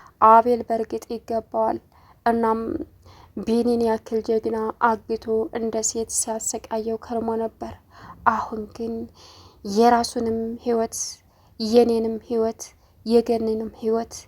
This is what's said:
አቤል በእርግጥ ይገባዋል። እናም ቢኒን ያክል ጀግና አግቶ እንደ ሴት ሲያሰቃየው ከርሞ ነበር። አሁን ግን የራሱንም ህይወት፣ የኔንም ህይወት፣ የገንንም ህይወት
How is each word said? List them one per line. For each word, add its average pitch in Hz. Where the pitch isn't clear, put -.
አቤል 226
በእርግጥ 226
ይገባዋል። 226
እናም 226
ቢኒን 233
ያክል 226
ጀግና 220
አግቶ 220
እንደ 226
ሴት 226
ሲያሰቃየው 226
ከርሞ 226
ነበር። 226
አሁን 220
ግን 226
የራሱንም 233
ህይወት፣ 226
የኔንም 226
ህይወት፣ 226
የገንንም 226
ህይወት 226